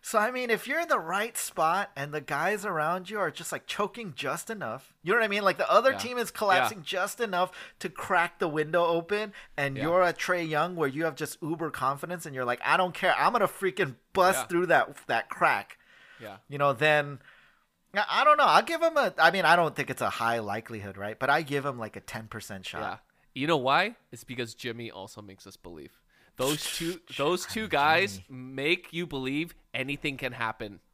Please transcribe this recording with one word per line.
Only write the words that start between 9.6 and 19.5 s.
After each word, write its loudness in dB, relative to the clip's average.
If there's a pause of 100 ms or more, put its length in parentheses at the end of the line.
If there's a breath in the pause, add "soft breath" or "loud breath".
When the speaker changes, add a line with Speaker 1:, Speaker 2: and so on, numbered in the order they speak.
Speaker 2:
Yeah. -4
Speaker 1:
you're 4
a 4
Trae -2
Young 0
where 2
you -2
have -2
just -8
uber -4
confidence -4
and -12
you're -4
like, -2
"I 4
don't 2
care. 2
I'm 4
gonna 2
freaking -2 (160)
bust 4
Speaker 2:
Yeah. -4
Speaker 1:
through 0
that, 4 (120)
that 0
crack." 0 (420 loud breath)
Speaker 2:
Yeah. -14 (100)
Speaker 1:
You -10
know, 4
then, 2 (720 soft breath)
I, 2 (160)
I 4
don't 6
know. 6
I'll 8
give -2
him 2
a, 0
I 8
mean, 0
I 8